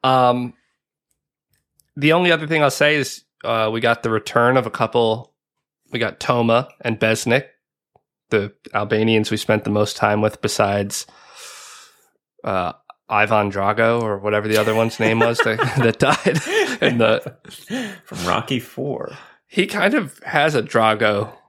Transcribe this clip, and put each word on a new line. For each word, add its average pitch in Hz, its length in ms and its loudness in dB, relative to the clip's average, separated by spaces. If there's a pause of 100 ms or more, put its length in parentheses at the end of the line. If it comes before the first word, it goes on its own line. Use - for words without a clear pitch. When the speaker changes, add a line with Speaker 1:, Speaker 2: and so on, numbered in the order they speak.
Speaker 1:
Um, 123 500 2 (1400)
the 147 160 2
only 175 180 2
other 160 160 2
thing 151 160 2
I'll 139 80 4
say 147 260 2
is, - 280 -6 (200)
uh, 113 280 0
we 113 80 -4
got 117 220 2
the 113 80 -2
return 120 460 2
of 120 100 2
a 110 40 -6
couple. 117 640 0 (580)
We - 80 -6
got 113 220 -4
Toma 120 480 2 (140)
and 113 180 -4
Besnik, 113 460 0 (840)
the 101 220 0 (220)
Albanians 107 560 0
we 110 60 -2
spent 107 280 -2
the 101 60 -4
most 104 260 0
time 104 240 0
with 107 200 -2
besides, 101 680 -2 (1400)
uh, 92 280 -4 (360)
Ivan 104 420 2
Drago 107 500 0
or 107 180 -4
whatever 104 300 -2
the 110 80 2
other 110 180 2
one's 113 240 0
name 113 200 2
was 117 200 2
that, 113 200 0
<laughs> 127 200 -2
that 117 200 2
died 233 840 0
in 123 160 0
the 110 380 0 (680)
Speaker 2:
From - 220 -10
Rocky 113 340 -2
Four. - 520 -10 (360)
Speaker 1:
He - 180 -2
kind 202 280 0
of 196 260 -4
has 151 340 0
a 117 80 2
Drago 107 680 0 (180)